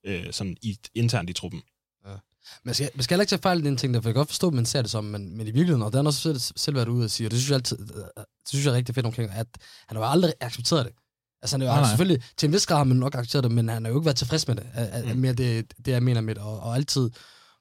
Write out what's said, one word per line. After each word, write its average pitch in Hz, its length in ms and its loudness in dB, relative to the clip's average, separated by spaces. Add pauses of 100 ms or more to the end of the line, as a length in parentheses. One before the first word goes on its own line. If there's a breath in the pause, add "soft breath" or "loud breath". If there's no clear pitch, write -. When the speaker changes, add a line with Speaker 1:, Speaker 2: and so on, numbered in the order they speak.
Speaker 1:
øh, 92 260 -6
sådan 92 300 -8
i, 101 160 -6 (180)
internt 117 340 0
i 87 40 -8
truppen. - 280 -10 (440)
Speaker 2:
Ja. 98 60 -16 (540 loud breath)
Man 123 100 -4
skal, 139 200 -2
man 131 80 -4
skal 175 120 0
heller 190 80 4
ikke 202 60 0
tage 185 120 -2
fejl 180 180 2
i 156 40 0
den 139 140 0
ting 127 160 0
der, 117 80 2
for 117 80 0
jeg 113 40 2
kan 123 60 2
godt 151 100 2
forstå, - 180 0
at 165 60 2
man 120 120 2
ser 135 160 0
det 117 100 -4
som, 107 120 -4
men, 101 340 -8
men 113 100 -8
i 107 40 -4
virkeligheden, 147 300 4
og 107 100 0
det 127 40 0
har 135 40 2
han 151 80 2
også 143 140 0
selv, 151 180 0
selv - 360 -4
været 117 120 2
ude 120 180 0
at 104 60 -2
sige, 113 160 -2
og 107 40 -4
det 120 80 2
synes 131 100 0
jeg 139 60 2
altid, 127 260 -2
øh, 101 220 -12 (140)
det - 320 -18
synes 139 160 0
jeg 143 60 4
er 120 40 4
rigtig 123 200 0
fedt 123 100 0
omkring, 110 260 -4
at 110 160 -6 (400 loud breath)
han 110 100 -10
har 110 80 -2
jo 131 60 0
aldrig 170 300 4
accepteret 123 440 -2
det. 117 80 -10 (480)
Altså, 113 160 -4
han 131 40 0
har 131 60 0
jo 123 60 2
Speaker 3:
Nej, 147 80 6
nej. 127 80 6
Speaker 2:
selvfølgelig, 143 340 4 (140 loud breath)
til 156 100 2
en 147 60 4
vis 202 120 2
grad 165 120 2
har 147 60 4
man 127 140 6
nok 127 180 0
accepteret 123 280 0
det, 117 80 2
men 117 180 2
han 113 160 -4
har 113 60 -2
jo 127 60 2
ikke 160 80 0
været 139 120 2
tilfreds 156 300 -2
med 123 80 0
det, - 180 -6
at, 117 140 -2
at, 117 280 -4
Speaker 1:
Mm. 127 60 0
Speaker 2:
med 131 140 2
det, 117 300 0 (200)
det, 135 60 0
jeg 123 120 2
mener 120 180 4
med 110 140 -4
det, 98 80 -10
og, 110 160 -8
og 117 160 -4
altid 135 340 2 (520 loud breath)